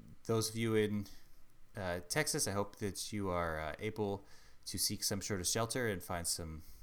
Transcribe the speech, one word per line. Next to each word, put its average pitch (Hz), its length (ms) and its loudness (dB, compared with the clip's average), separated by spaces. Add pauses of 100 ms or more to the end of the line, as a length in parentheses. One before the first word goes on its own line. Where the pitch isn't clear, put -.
(260)
those 110 240 4
of 110 60 -6
you 113 200 4
in, 104 320 4 (680)
uh, 90 240 0 (100)
Texas, 151 380 2
I 101 40 2
hope 101 260 0
that - 360 -2
you 101 160 0
are, 85 300 2
uh, 78 200 -2
able 107 460 -2 (400)
to - 120 -4
seek - 260 2
some 98 180 0
sort 98 180 0
of 87 80 0
shelter 117 400 2
and 92 160 0
find 85 240 -2
some 80 360 -2 (200)